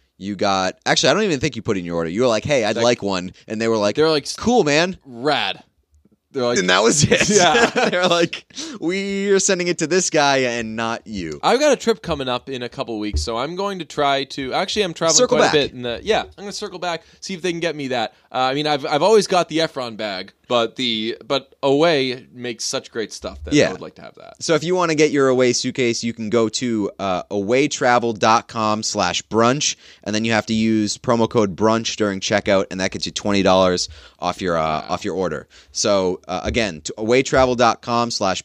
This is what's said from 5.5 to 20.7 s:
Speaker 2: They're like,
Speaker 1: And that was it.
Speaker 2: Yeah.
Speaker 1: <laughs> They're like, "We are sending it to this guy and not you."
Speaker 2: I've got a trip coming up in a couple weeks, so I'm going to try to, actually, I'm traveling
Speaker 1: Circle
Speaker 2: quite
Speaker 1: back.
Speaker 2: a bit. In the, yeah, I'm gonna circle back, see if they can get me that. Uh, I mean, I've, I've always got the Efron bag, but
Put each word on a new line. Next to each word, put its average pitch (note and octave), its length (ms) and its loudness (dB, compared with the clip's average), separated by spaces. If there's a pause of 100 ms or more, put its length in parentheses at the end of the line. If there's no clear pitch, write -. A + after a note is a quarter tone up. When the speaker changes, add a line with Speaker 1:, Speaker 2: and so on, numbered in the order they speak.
Speaker 2:
They're B2+ 120 -2
like, A#2+ 160 2
Speaker 1:
And F3+ 100 0
that F#3+ 140 4
was D#3+ 260 2
it. - 200 2
Speaker 2:
Yeah. G3+ 400 4
Speaker 1:
<laughs> A#3 200 0
They're F3+ 180 0
like, E3+ 380 0 (360)
"We G3 500 -2
are F#3+ 80 4
sending F3+ 300 0
it E3+ 100 -2
to D#3+ 80 -2
this F3 220 0
guy C#3+ 300 2
and A#2 360 -2
not A#2 320 -4
you." E2+ 340 -8
Speaker 2:
I've G#3+ 180 2
got D4 120 2
a A#3 60 4
trip - 260 -2
coming C#3 240 -6
up B2 220 -6
in B2+ 140 -8
a A#2 60 -8
couple A2+ 300 -6
weeks, G#2 220 -4
so A2+ 160 -4
I'm D3 180 -4
going G3 240 -6
to D#3 60 -10
try C#3 400 0
to, C3 280 -8
actually, F#3+ 300 -2
I'm E3+ 100 -4
traveling E3 240 0
Speaker 1:
Circle B3 200 2
Speaker 2:
quite G#3+ 100 4
Speaker 1:
back. - 60 0
Speaker 2:
a D#3 40 4
bit. C3+ 140 0
In B2+ 120 -14
the, A#2+ 200 -6
yeah, F#3 200 0
I'm - 120 -12
gonna G3 160 -14
circle F#3 280 -10
back, E3+ 240 -6 (180)
see F#3+ 120 -8
if E3 80 -10
they F3+ 100 -2
can E3+ 100 -4
get E3 160 -2
me C#3 120 -6
that. A#2 240 -2 (180)
Uh, B2 80 -4
I C3 160 0
mean, D3 120 0
I've, D3 180 0
I've D3 160 0
always G#3 240 6
got F3 220 2
the D#3+ 120 -2
Efron B2+ 360 -4
bag, G2 380 -8 (160)
but A#2 260 2